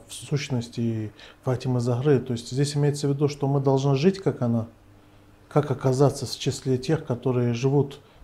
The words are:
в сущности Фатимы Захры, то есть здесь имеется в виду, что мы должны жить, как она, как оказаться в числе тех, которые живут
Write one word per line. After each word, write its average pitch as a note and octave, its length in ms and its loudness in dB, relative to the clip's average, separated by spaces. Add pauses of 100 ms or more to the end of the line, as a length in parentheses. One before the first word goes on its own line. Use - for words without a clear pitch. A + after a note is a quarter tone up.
в - 60 -18
сущности A#2 960 -4 (320)
Фатимы B2 360 -2
Захры, B2 400 2
то A#2+ 140 -4
есть - 180 -8
здесь C#3+ 240 -2
имеется D3 320 0
в C#3 40 2
виду, C#3 180 2
что D3 180 -4
мы C#3 140 2
должны C3+ 340 4
жить, F#3 240 2
как - 220 -2
она, A#2 240 0 (800)
как D3 240 0
оказаться C3 540 2
в - 120 -8
числе C3 400 -2
тех, D3+ 280 -2
которые B2 480 0
живут C#3 460 0 (240)